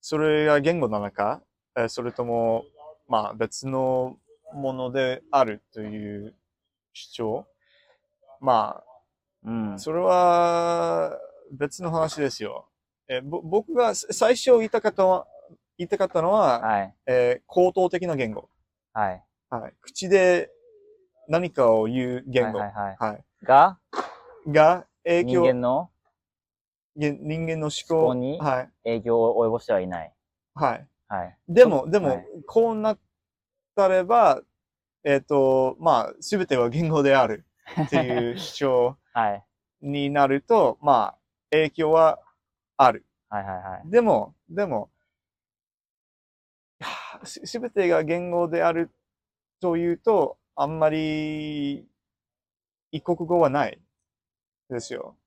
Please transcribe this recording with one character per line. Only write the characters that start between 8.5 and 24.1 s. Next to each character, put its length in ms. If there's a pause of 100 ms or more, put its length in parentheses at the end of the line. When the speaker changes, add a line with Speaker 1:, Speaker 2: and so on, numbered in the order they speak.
Speaker 1:
あ、 20 (600)
Speaker 2:
う 60
ん。 280
Speaker 1:
そ 120
れ 80
は 1160 (340)
別 320
の 80
話 240
で 140
す 140
よ。 240 (400)
え 100
ー、 40
ぼ-、 200
僕 320
が 200
さ-、 180
最 260
初 200
言 80
い 40
た 120
か 80
っ 40
た 100
の 80
は、 160 (500)
言 80
い 40
た 80
か 80
っ 40
た 120
の 100
は、 300
Speaker 2:
は 220
い。 120 (120)
Speaker 1:
え 320
ー、 60
口 280
頭 160
的 180
な 80
言 160
語。 180 (440)
Speaker 2:
は 180
い。 120 (260)
Speaker 1:
は 180
い。 140
口 260
で 420 (800)
何 240
か 200
を 140
言 340
う 80
言 260
語。 60
Speaker 2:
は 80
い 40
は 100 (100)
い 60
は 120
い。 20
Speaker 1:
は 60
い。 60 (200)
Speaker 2:
が？ 360 (680)